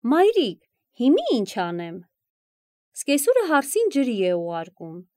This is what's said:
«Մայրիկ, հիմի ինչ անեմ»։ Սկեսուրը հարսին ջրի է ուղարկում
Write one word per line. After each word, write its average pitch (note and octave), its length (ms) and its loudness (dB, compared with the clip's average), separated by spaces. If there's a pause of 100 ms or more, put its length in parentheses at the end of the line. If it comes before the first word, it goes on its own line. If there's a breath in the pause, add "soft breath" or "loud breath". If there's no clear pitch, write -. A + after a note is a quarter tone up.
«Մայրիկ, D#4+ 560 2 (400)
հիմի D#4+ 240 4 (100)
ինչ G#3 240 -2
անեմ»։ F3 380 -6 (960)
Սկեսուրը D4 520 0
հարսին D#4 440 0
ջրի B3+ 320 0
է F3+ 120 2
ուղարկում E3+ 600 -8 (220)